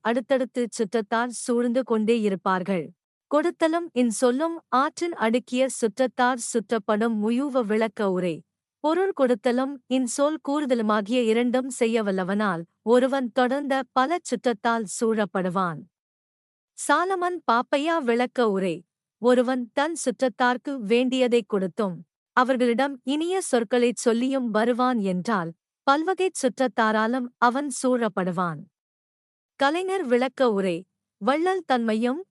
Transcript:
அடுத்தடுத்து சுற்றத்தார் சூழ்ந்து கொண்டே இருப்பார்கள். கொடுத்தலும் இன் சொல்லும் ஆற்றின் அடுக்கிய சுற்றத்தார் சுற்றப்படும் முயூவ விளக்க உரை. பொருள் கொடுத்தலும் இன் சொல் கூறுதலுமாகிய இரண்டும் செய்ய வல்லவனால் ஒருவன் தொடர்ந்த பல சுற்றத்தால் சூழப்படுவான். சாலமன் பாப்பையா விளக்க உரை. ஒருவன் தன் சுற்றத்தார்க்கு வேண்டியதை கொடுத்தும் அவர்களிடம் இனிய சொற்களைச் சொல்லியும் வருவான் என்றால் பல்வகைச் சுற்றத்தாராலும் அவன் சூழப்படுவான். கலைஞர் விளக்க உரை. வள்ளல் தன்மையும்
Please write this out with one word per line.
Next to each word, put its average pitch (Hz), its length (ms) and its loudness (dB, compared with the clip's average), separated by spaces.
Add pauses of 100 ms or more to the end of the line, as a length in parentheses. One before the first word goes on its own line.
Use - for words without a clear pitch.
அடுத்தடுத்து 247 720 -2
சுற்றத்தார் 233 640 -2
சூழ்ந்து 240 520 0
கொண்டே 220 360 2
இருப்பார்கள். 185 640 -2 (440)
கொடுத்தலும் 330 640 0
இன் 240 180 2
சொல்லும் 262 460 0 (120)
ஆற்றின் 311 460 -2
அடுக்கிய 247 540 0
சுற்றத்தார் 247 760 0 (100)
சுற்றப்படும் 226 640 0
முயூவ 247 460 0
விளக்க 214 480 0
உரை. 180 260 -2 (480)
பொருள் 359 280 0
கொடுத்தலும் 254 600 0 (140)
இன் 254 200 0
சொல் 285 320 0 (100)
கூறுதலுமாகிய 240 720 0
இரண்டும் 247 480 0
செய்ய 233 320 0
வல்லவனால் 190 600 -2 (200)
ஒருவன் 247 500 2
தொடர்ந்த 269 500 0 (100)
பல 285 300 2
சுற்றத்தால் 233 640 -2 (160)
சூழப்படுவான். 185 800 0 (960)
சாலமன் 349 600 0 (140)
பாப்பையா 285 500 0
விளக்க 240 480 0
உரை. 185 260 -2 (460)
ஒருவன் 247 500 2
தன் 302 240 -2
சுற்றத்தார்க்கு 254 800 -2
வேண்டியதை 240 640 2
கொடுத்தும் 190 540 -4 (400)
அவர்களிடம் 254 580 2 (100)
இனிய 339 360 -2
சொற்களைச் 240 640 0
சொல்லியும் 247 460 0
வருவான் 233 480 0
என்றால் 185 520 -2 (360)
பல்வகைச் 330 540 0
சுற்றத்தாராலும் 233 880 0 (120)
அவன் 254 320 0 (120)
சூழப்படுவான். 185 800 -2 (1000)
கலைஞர் 359 440 0
விளக்க 240 480 2
உரை. 190 240 0 (440)
வள்ளல் 330 460 0
தன்மையும் 240 540 0 (100)